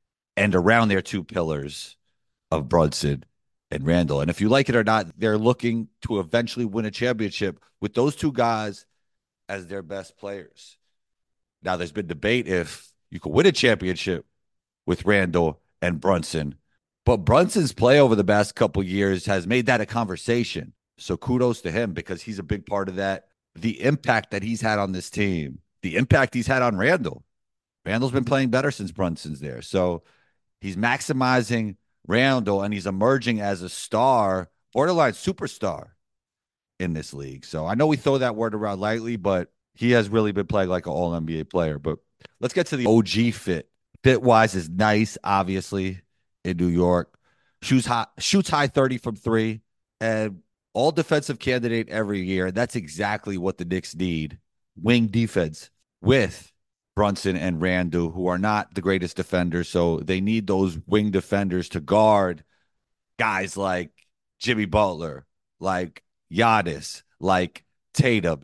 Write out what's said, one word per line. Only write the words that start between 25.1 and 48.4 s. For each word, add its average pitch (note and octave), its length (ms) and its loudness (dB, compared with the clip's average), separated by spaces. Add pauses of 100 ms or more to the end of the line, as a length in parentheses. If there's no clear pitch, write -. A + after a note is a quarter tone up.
team, F2 500 -4 (220)
the E2+ 140 -4
impact C3 380 4
he's A#2 120 -2
had C3 160 2
on A#2 140 2
Randle. G#2 480 0 (600)
Randle's A#2+ 280 -2
been B2+ 120 0
playing C3+ 260 0
better C3+ 200 2
since F#2+ 220 -6
Brunson's E2 480 -4
there. C2+ 220 -10
So F2+ 400 -2 (580)
he's F3 160 -8
maximizing A#2+ 1000 0 (300)
Randle, A2 560 2
and G#2 100 -4
he's F#2+ 140 -6
emerging A2+ 540 0
as G2+ 220 -2
a F2+ 60 -10
star, G#2+ 800 0 (220)
borderline D3+ 400 2
superstar F#2+ 800 -6 (880)
in F2 160 -2
this D#2 180 -10
league. C#2 320 -14
So D#2 220 -6
I G2 80 -2
know C#3+ 120 2
we D#3 100 2
throw C3+ 220 0
that A#2+ 180 -2
word A2 180 -2
around G#2 260 -4
lightly, A2+ 360 -4
but F#2 360 -2 (220)
he A#2+ 160 0
has A#2 180 6
really G#2+ 240 2
been F#2+ 140 -2
playing F#2+ 240 0
like F2+ 160 -2
an D#2+ 60 -6
all E2+ 220 -2
N E2 120 -4
B D#2+ 140 -4
A D#2 40 -6
player. D#2 340 -2
But D2+ 200 -6 (420)
let's B2 140 -2
get E3+ 140 2
to D3+ 80 -4
the B2 100 0
O A2+ 160 8
G G#2 280 2
fit. - 380 -4 (340)
Fit-wise A2+ 520 6
is E2 140 -4
nice, G#2+ 560 2
obviously, F#2+ 760 -2 (440)
in F2+ 140 -4
New F2 100 2
York. F2 500 2 (440)
Shoots B2+ 240 2
high, A#2+ 200 0 (120)
shoots - 300 0